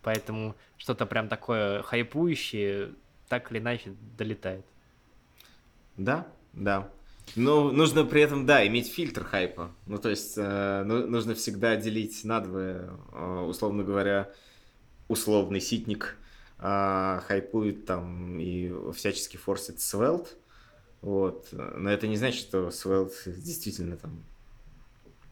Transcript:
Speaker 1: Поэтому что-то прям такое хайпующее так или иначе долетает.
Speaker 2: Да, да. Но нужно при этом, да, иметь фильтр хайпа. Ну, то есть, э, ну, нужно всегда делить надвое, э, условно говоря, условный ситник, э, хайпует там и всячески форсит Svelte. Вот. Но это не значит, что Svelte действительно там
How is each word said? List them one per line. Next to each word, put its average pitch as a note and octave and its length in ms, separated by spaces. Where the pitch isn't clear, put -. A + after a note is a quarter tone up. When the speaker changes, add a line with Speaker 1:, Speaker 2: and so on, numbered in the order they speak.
Speaker 1:
Поэтому A2 540
что-то A2 300
прям A2 220
такое G#2 540
хайпующее A#2 1120
так B2 240
или A2+ 60
иначе A#2 360
долетает. F#2+ 480
Speaker 2:
Да, C3 300
да. G2 360
Но C#3+ 340
нужно D3+ 360
при D3+ 160
этом, C#3 240
да, C3+ 200
иметь A#2+ 240
фильтр - 320
хайпа. F2+ 480
Ну, G2+ 120
то A2+ 100
есть, - 300
э, G2 480
ну, A2+ 200
нужно A2+ 280
всегда A2 420
делить G#2+ 480
надвое, F#2+ 640
э, F2+ 340
условно G2+ 380
говоря, G2 480
условный G2+ 520
ситник, - 560
э, F#2+ 680
хайпует G#2 580
там F2 540
и F2+ 340
всячески - 420
форсит - 400
Svelte. C#3+ 520
Вот. G2 500
Но D#2 380
это G#2 180
не G#2+ 80
значит, A#2 240
что F#2 280
Svelte F#2+ 640
действительно F2+ 640
там - 260